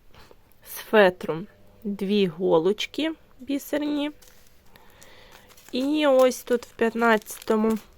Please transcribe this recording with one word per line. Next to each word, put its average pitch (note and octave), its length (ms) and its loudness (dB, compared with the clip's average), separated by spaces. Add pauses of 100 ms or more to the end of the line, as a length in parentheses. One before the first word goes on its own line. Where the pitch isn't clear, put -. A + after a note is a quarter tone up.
(680)
з - 40 -18
фетром F3+ 760 2 (360)
дві G3+ 440 0
голочки F#3 840 -2 (280)
бісерні. D4 720 -6 (1600)
І C#4+ 360 -2
ось C4 360 4
тут A#3+ 220 -4
в - 80 -20
п'ятнадцятому A3 1040 0 (200)